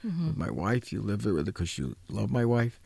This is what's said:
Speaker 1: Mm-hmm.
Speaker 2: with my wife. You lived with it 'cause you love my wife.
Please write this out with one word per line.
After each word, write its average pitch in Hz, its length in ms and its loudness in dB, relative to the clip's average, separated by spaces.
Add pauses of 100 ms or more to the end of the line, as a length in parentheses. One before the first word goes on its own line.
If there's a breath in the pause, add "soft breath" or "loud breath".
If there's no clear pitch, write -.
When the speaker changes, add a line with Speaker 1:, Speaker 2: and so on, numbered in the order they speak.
Speaker 1:
Mm-hmm. 170 220 0
Speaker 2:
with 160 100 0
my - 140 -2
wife. 98 420 0
You 101 80 -2
lived 104 240 -2
with 82 240 2
it - 60 -4
'cause - 240 -4
you 65 180 -2 (140)
love 107 200 -2
my 123 140 2
wife. 117 420 2